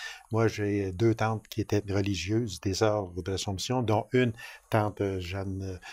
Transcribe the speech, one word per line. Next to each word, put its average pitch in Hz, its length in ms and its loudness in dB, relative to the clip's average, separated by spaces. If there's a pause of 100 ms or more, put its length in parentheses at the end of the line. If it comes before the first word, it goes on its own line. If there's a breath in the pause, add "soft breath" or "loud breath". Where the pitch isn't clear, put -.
(300 loud breath)
moi, 113 160 4
j'ai 101 460 0
deux 110 240 4
tantes 110 320 -2
qui - 120 -6
étaient 104 220 2 (100)
religieuses, 98 680 0
des 98 140 0
Sœurs 107 420 2
de 90 120 -6
l'Assomption, 98 540 -2
dont 110 300 2
une, 123 220 4 (360 loud breath)
tante, 107 300 2
euh, 98 180 0
Jeanne, 95 600 -6 (120 loud breath)